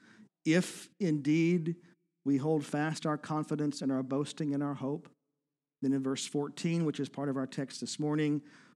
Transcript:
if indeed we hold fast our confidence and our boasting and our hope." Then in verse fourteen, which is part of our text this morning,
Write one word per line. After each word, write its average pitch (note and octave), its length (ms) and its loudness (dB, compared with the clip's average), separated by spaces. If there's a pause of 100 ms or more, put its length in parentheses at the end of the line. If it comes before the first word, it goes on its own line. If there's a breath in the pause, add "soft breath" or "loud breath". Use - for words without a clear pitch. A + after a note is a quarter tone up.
(440 loud breath)
if - 440 2 (120)
indeed E3 760 4 (480 loud breath)
we C#3 140 4
hold D3+ 260 2
fast D3+ 420 -2
our D3+ 120 0
confidence D3+ 640 -2
and C3+ 100 0
our C3 100 0
boasting C#3+ 520 -2
and C#3+ 80 0
our C#3+ 120 -2
hope." C#3 340 -6 (760)
Then C3+ 100 2
in C#3 100 2
verse C3+ 240 -2
fourteen, E3 580 -2
which D3 160 0
is C3+ 80 -2
part C#3+ 200 -4
of C3 80 -2
our C3+ 100 -2
text - 340 -8
this - 180 -8
morning, D3+ 440 2 (340 loud breath)